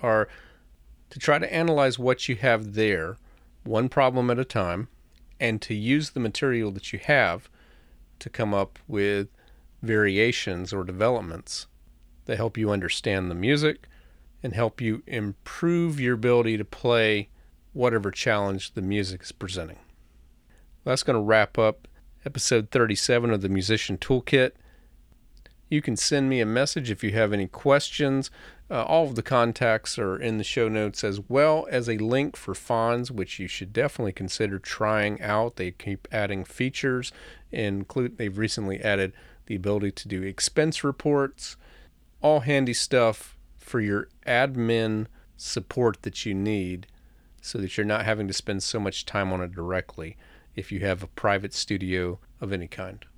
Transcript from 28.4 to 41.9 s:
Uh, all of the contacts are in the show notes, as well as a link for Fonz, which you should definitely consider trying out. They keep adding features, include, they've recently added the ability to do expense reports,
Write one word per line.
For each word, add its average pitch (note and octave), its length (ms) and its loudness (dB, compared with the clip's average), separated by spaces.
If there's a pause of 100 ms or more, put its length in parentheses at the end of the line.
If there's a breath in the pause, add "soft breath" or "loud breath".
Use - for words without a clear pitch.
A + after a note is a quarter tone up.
Uh, A#2+ 140 -2
all D#3+ 220 4
of C3+ 100 -6
the A2+ 80 -2
contacts A#2 720 2
are F#2+ 200 -2
in A2+ 200 -2
the G#2+ 60 -2
show A#2 240 0
notes, G#2+ 360 -2
as G2+ 240 -2
well D#3 440 4
as A#2+ 180 0
a A2 80 0
link B2+ 380 0
for - 180 -10
Fonz, A#2+ 560 0
which G2+ 300 -6
you F#2 80 -8
should G2 260 -10
definitely A#2+ 380 0
consider G2 480 -4
trying G#2+ 600 0
out. G#2+ 340 0
They F2+ 160 -6
keep - 400 -10
adding G2+ 320 -2
features, B2+ 680 -4 (400 loud breath)
include, G#2+ 640 -4
they've G2+ 200 -4
recently G#2 440 -2
added G2 320 0 (320 loud breath)
the - 100 -6
ability G2+ 360 0
to - 160 -14
do F#2+ 160 -6
expense D3+ 600 -2
reports, C#3+ 720 -2 (640 soft breath)